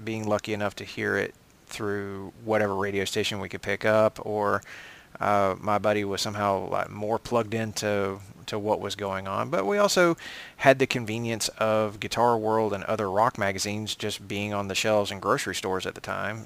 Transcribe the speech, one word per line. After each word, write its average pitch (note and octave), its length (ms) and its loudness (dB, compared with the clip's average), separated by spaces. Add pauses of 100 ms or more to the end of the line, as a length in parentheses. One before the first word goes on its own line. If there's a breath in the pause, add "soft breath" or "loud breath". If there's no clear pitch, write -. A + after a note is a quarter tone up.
being A2 240 -6
lucky G#2 240 0
enough G#2 260 -2
to - 60 -8
hear G#2 320 -2
it G2 180 0 (340)
through G2+ 640 -6 (100)
whatever G#2+ 320 2
radio G2 300 0
station G#2 340 -2
we F#2+ 80 -6
could F#2 140 -12
pick G2+ 240 -2
up, A2 400 4
or, G#2 360 2 (600 loud breath)
uh, G2+ 400 4
my G#2 160 2
buddy G#2 260 2
was G2 160 -2
somehow, G2+ 480 0
like, F#2+ 220 -2
more G#2 280 -2
plugged A2+ 360 -2
into G#2 640 -2 (260)
to A2 140 -6
what G#2 200 2
was G2 160 -6
going G2 320 -4
on. G#2+ 220 -2
But F#3 160 0
we G3+ 140 2
also F3+ 360 4 (420 loud breath)
had C3+ 200 8
the C3 80 2
convenience A2+ 640 -2 (100)
of A2 420 2
Guitar A#2 380 4
World A2 360 2
and F#2+ 100 -4
other G#2+ 260 0
rock G#2+ 300 4
magazines G2+ 560 -2
just G#2 320 -6
being G#2 260 -4
on G2+ 140 -2
the F#2+ 80 -4
shelves G#2 340 4
in G2 100 -6
grocery G2 360 0
stores F#2 320 -2
at - 80 -6
the - 60 -14
time. G#2 440 -6